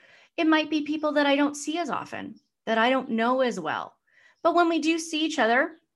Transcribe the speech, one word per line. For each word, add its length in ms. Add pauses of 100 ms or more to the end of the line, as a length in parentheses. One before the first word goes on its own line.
(360)
It 100
might 220
be 140
people 300
that 120
I 100
don't 220
see 220
as 100
often, 460 (320)
that 100
I 140
don't 180
know 320
as 180
well. 380 (460)
But 120
when 140
we 120
do 180
see 260
each 140
other 420 (160)